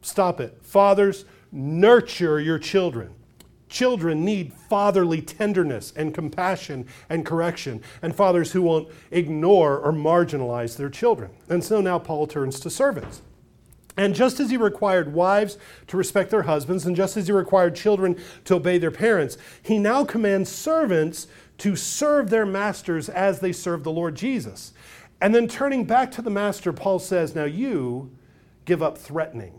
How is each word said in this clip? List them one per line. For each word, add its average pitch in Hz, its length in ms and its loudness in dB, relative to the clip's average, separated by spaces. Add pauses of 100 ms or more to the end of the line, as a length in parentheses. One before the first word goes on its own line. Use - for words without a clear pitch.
Stop 180 400 0
it. 117 220 -8
Fathers, 196 640 4 (260)
nurture 170 880 4
your 156 200 0
children. 131 520 -2 (580)
Children 170 560 0
need 185 280 -2
fatherly 190 680 0
tenderness 175 760 -2
and 156 180 -4
compassion 165 720 -6 (220)
and 165 180 -4
correction, 165 560 -4 (180)
and 165 140 -6
fathers 180 380 2
who 185 100 0
won't 160 260 0 (220)
ignore 160 680 4
or 147 160 0
marginalize 147 840 0
their 143 120 -6
children." 143 440 -2 (160)
And 175 160 -2
so 208 160 0
now 180 180 0
Paul 151 300 -4
turns 135 320 -4
to 170 100 -8
servants. 214 520 -2 (760)
And 196 180 2
just 247 240 2
as 262 120 0
he 254 60 0
required 196 560 2
wives 196 460 2 (300)
to - 80 -6
respect 185 340 0
their 214 120 2
husbands, 151 440 -2
and 180 80 0
just 185 220 0
as 196 100 -4
he 185 60 0
required 185 420 4
children 190 420 2 (280)
to 190 100 2
obey 180 240 2
their 165 140 0
parents, 185 440 0 (260)
he 220 160 0
now 233 260 2
commands 202 440 0
servants 196 760 -2 (320)
to 202 160 0
serve 285 560 0
their 220 160 2
masters 190 600 -4
as 185 320 0
they 180 120 -2
serve 170 300 -4
the 151 80 -6
Lord 165 240 -4
Jesus. 160 580 -6 (480)
And 208 140 4
then 233 140 4
turning 262 360 -2
back 247 280 2
to 233 100 -10
the 233 80 -4
master, 202 420 -2
Paul 196 260 -2
says, 175 360 -2
"Now 156 100 -4
you 143 680 -4 (540)
give 160 180 0
up 156 140 -2
threatening. 143 640 -8